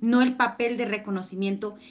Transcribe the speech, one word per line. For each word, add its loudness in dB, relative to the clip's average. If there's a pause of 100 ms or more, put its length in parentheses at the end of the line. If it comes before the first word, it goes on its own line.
no 4
el 2
papel 0
de -2
reconocimiento, -4 (140)